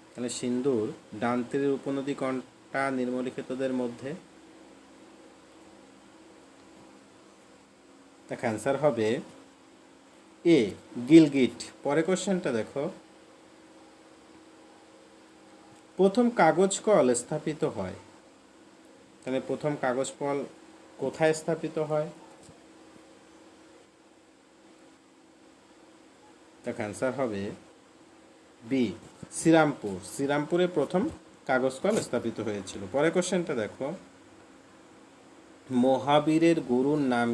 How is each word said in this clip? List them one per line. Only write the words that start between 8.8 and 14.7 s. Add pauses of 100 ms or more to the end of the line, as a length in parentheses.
হবে (1400)
এ, (500)
গিলগিট। (280)
পরের
কোশ্চেনটা
দেখো, (3250)